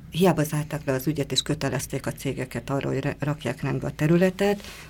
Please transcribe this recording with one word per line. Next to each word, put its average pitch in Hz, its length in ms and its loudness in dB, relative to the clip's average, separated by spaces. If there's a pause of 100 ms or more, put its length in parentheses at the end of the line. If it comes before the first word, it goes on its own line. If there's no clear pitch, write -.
(120)
hiába 165 320 6
zárták 147 420 -4
le 139 80 2
az 131 140 0
ügyet 147 240 -2
és - 100 2
kötelezték 139 640 -2
a 143 60 -2
cégeket 127 580 -6
arra, 135 180 0
hogy 131 120 0
re-, 139 200 -2
rakják 147 420 -2
rendbe 135 260 -2
a 139 80 -4
területet, 190 640 4 (280)